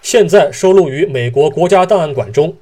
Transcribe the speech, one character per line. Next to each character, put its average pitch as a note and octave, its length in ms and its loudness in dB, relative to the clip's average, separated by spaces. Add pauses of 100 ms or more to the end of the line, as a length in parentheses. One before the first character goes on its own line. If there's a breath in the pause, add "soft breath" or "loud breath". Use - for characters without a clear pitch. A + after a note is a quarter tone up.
现 A3 260 0
在 E3 240 2
收 F#3 220 0
录 F#3 160 4
于 C#3+ 160 -4
美 A#2+ 260 -4
国 C#3+ 200 0
国 E3 180 -2
家 F#3 160 4
档 G3 140 0
案 D3+ 160 -4
馆 G#2+ 180 -6
中 D#3 300 -2